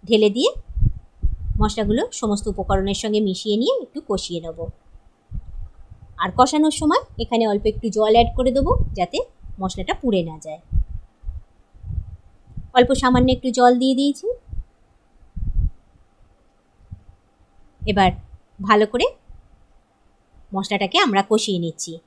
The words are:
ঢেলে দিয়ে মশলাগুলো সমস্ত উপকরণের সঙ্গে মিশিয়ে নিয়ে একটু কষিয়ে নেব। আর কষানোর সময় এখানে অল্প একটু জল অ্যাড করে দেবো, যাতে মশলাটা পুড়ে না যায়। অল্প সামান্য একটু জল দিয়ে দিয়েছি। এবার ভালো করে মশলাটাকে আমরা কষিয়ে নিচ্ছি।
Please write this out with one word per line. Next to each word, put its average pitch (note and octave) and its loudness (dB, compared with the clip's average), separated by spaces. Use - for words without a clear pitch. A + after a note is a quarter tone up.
ঢেলে G#3+ 4
দিয়ে C4+ 2
মশলাগুলো G#3+ 2
সমস্ত G#3 -2
উপকরণের G3 -2
সঙ্গে G#3+ 0
মিশিয়ে G#3 -2
নিয়ে G#4 0
একটু C4+ -12
কষিয়ে F3 -4
নেব। E3 -12
আর F#3+ -2
কষানোর D4+ 4
সময় E4 2
এখানে A3+ 0
অল্প G#3 -2
একটু A3+ -6
জল G#3+ 2
অ্যাড A#3 6
করে B3+ 2
দেবো, C#4 0
যাতে F#3 -2
মশলাটা F#3+ -4
পুড়ে G#3 2
না D#3+ -12
যায়। D#3 -14
অল্প B3 6
সামান্য B3+ 4
একটু B3+ -6
জল B3 8
দিয়ে C4 2
দিয়েছি। C#4 -2
এবার G3 2
ভালো G#3 4
করে C4 2
মশলাটাকে G3 -2
আমরা G3 2
কষিয়ে G#3+ 0
নিচ্ছি। E3 -10